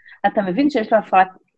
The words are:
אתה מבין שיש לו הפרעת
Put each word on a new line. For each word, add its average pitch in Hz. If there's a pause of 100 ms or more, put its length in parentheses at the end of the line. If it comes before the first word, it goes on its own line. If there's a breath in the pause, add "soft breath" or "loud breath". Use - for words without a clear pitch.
(260 soft breath)
אתה 202
מבין 214
שיש 220
לו 220
הפרעת 190 (300)